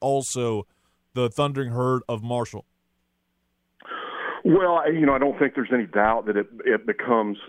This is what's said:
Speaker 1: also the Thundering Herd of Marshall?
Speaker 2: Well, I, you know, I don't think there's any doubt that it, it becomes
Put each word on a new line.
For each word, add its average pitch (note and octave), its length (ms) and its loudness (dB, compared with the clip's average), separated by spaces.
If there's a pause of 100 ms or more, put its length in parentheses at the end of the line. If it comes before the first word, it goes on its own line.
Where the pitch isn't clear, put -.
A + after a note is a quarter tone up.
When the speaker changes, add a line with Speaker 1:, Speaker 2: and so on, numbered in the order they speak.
Speaker 1:
also B2 640 -2 (480)
the B2 160 0
Thundering C#3 400 -2
Herd B2+ 380 0
of A2+ 160 -4
Marshall? A#2+ 400 -6 (1800)
Speaker 2:
Well, F3 400 4
I, D#3 40 2
you D#3 180 2
know, C#3 80 4
I C3+ 40 0
don't C3+ 200 0
think C#3 160 0
there's B2+ 180 -2
any A#2 140 0
doubt G#2 400 2
that G#2 100 0
it, G2+ 120 -2 (160)
it A2+ 200 2
becomes A2 540 0 (100)